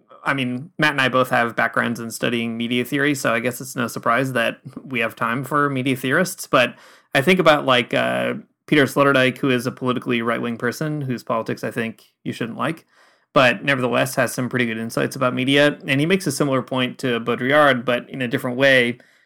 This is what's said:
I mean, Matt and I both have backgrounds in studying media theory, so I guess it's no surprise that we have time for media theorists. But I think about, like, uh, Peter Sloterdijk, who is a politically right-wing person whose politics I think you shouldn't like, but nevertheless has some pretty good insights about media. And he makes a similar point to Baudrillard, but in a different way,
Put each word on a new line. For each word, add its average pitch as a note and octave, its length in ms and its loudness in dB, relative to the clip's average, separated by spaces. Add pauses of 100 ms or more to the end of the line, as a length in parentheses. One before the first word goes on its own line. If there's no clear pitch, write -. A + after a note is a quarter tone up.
(240)
I D3 100 0
mean, B2+ 440 -6
Matt D3+ 140 4
and C#3 80 -2
I C3 80 4
both B2+ 220 2
have A#2+ 260 2
backgrounds A#2 420 -2
in A#2 120 -8
studying A#2 460 -4
media A#2+ 280 -2
theory, C#3+ 300 -2
so B2 200 -2
I A#2 60 0
guess C3+ 200 -4
it's C3 140 -14
no B2 140 -4
surprise A#2+ 440 -2
that A#2 280 -2 (220)
we B2+ 180 -6
have A2+ 160 -2
time A#2+ 280 -4
for C#3+ 240 0
media C3 280 0
theorists. D3+ 500 -2
But B2+ 300 2 (380)
I C#3 60 4
think F3+ 200 4
about, D3+ 260 4
like, B2 260 2
uh, B2 420 0 (320)
Peter D3+ 180 4
Sloterdijk, C3 540 4
who C#3 120 0
is B2 160 0
a B2+ 60 -2
politically B2 500 -2
right-wing A#2+ 340 -2
person D3 460 -4
whose B2+ 220 -6
politics A2+ 400 -6
I A2+ 80 -6
think A2+ 500 -8
you B2 100 -8
shouldn't A#2 240 -8
like, C#3+ 300 -6 (480)
but B2 300 4
nevertheless B2+ 500 0
has A#2+ 180 0
some B2+ 160 -4
pretty B2 160 -2
good A2+ 140 -4
insights B2+ 380 -4
about B2+ 180 -2
media. C#3+ 520 2
And C#3 140 0
he D3+ 60 2
makes F#3+ 200 0
a D3 60 0
similar C3+ 300 0
point B2+ 380 -4
to A#2+ 200 0
Baudrillard, B2 640 2
but B2 240 -2
in C3+ 140 -8
a B2 60 -2
different B2 280 -4
way, B2+ 420 4 (280)